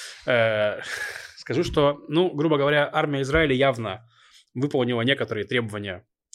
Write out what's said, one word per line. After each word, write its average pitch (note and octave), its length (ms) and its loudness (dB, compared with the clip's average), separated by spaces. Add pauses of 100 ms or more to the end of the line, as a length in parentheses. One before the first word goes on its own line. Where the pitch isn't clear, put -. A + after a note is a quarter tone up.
(260)
э, A2 540 2 (300)
<laughs> - 280 -16
скажу, C3 260 -2
что, D3 460 0
ну, E3+ 240 2
грубо D3+ 240 2
говоря, D3 340 2
армия D3+ 300 0
Израиля C#3 340 2
явно A#2 520 0 (460)
выполнила B2 480 0
некоторые A#2 440 0
требования G#2 600 -4 (300)